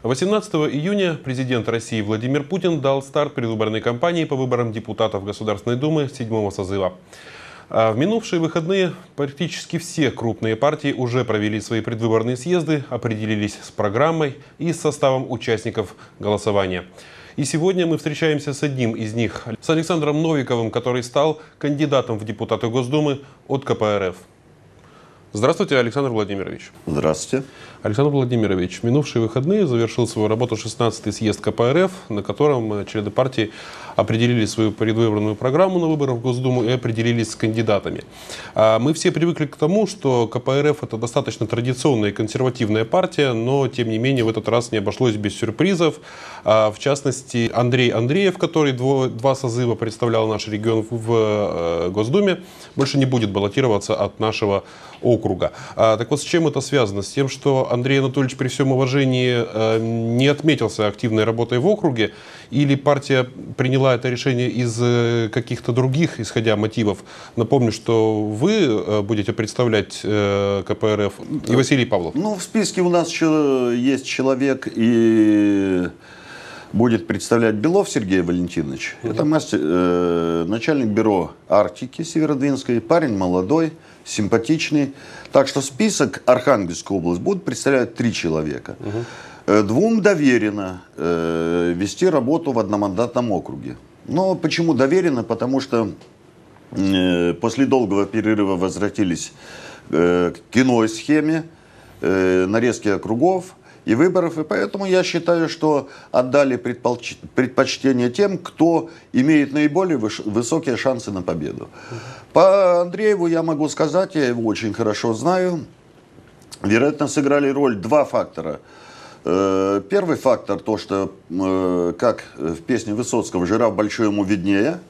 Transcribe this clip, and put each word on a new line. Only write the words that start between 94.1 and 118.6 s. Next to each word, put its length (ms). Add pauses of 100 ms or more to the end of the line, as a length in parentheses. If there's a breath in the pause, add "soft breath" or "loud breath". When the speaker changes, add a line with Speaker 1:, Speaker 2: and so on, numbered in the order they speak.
Speaker 2:
почему 400
доверено? 500
Потому 360
что, 300 (800)
э, 680
после 260
долгого 400
перерыва 500
возвратились, 760 (580 loud breath)
э, 420 (200)
к 40
иной 320
схеме, 560 (560 loud breath)
э, 460
нарезки 420
округов 680 (280 loud breath)
и 100
выборов. 440
И 60
поэтому 420
я 160
считаю, 460
что 400 (240 loud breath)
отдали 440
предполч-, 600 (180)
предпочтение 760
тем, 280
кто 520 (220 loud breath)
имеет 400
наиболее 460
выш-, 260
высокие 520
шансы 340
на 120
победу. 460 (640 loud breath)
По 500
Андрееву 460
я 140
могу 260
сказать, 460
я 120
его 160
очень 320
хорошо 400
знаю. 460 (1000)
Вероятно, 460
сыграли 400
роль 280
два 280
фактора. 560 (640 loud breath)